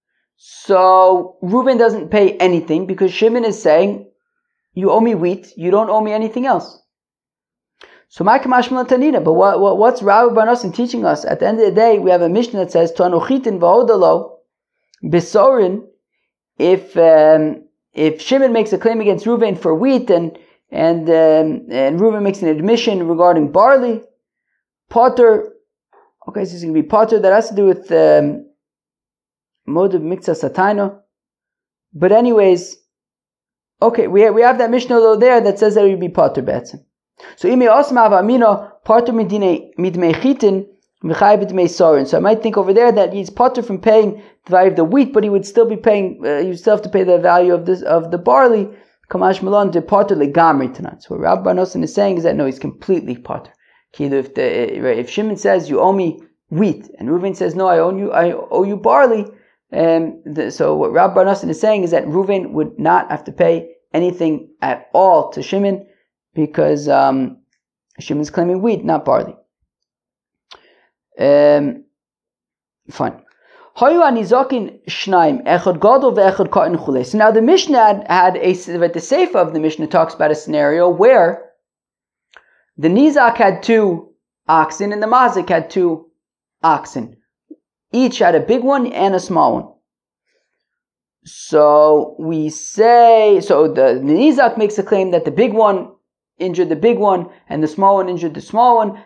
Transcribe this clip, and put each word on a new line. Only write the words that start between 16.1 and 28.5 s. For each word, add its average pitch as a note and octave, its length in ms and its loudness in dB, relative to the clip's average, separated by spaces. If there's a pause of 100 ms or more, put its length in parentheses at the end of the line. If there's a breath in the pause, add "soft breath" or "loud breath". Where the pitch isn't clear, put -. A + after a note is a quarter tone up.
If, F#3 380 0
um, D#3 680 4 (280)
if D#3 300 -2
Shimon C4 320 0
makes G#3+ 180 0
a F#3 60 -2
claim A3+ 240 -2
against G3 240 -2
Reuven G#3+ 320 -2
for D#3+ 160 0
wheat, B3 340 -2
and, E3+ 300 -2 (320 soft breath)
and, E3 400 -2
um, D#3 600 2
and C3+ 300 -2
Reuven G#3+ 220 0
makes G3 180 -4
an F3 80 -2
admission F#3 580 -2
regarding E3 460 2
barley, A#3 500 2 (840)
Potter, A#3+ 640 2 (760 soft breath)
okay, G#3+ 160 -8
so F3 100 -14
it's E3+ 80 -16
gonna E3 100 -8
be D#3 120 0
Potter. A3 340 0
That F#3+ 140 2
has A3 160 2
to G#3 80 -8
do G3+ 100 2
with, F3+ 240 0
um, D3+ 560 2 (1200)